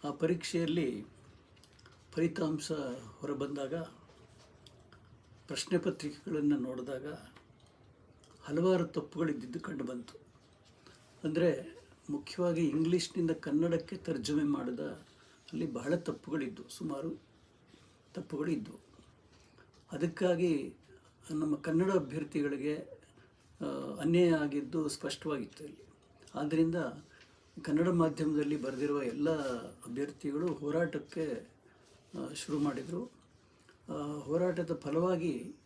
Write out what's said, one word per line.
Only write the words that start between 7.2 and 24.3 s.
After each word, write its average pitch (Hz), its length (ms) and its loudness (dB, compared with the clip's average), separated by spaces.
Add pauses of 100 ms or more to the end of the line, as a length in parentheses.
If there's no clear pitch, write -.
ಹಲವಾರು 170 440 4
ತಪ್ಪುಗಳಿದ್ದಿದ್ದು 147 760 -2
ಕಂಡುಬಂತು. 127 600 -8 (1040)
ಅಂದರೆ, 156 520 2 (340)
ಮುಖ್ಯವಾಗಿ 165 560 0
ಇಂಗ್ಲೀಷ್ನಿಂದ 165 640 2
ಕನ್ನಡಕ್ಕೆ 160 680 0
ತರ್ಜುಮೆ 147 460 -2
ಮಾಡಿದ 135 380 0 (720)
ಅಲ್ಲಿ 160 200 -2
ಬಹಳ 120 220 0
ತಪ್ಪುಗಳಿದ್ವು, - 760 -4
ಸುಮಾರು 151 520 -6 (920)
ತಪ್ಪುಗಳಿದ್ವು. 156 680 -4 (1120)
ಅದಕ್ಕಾಗಿ 165 840 2 (560)
ನಮ್ಮ 151 260 0
ಕನ್ನಡ 165 340 2
ಅಭ್ಯರ್ಥಿಗಳಿಗೆ, 147 1000 0 (720)
ಆ, - 40 -4 (360)
ಅನ್ಯಾಯ 170 300 8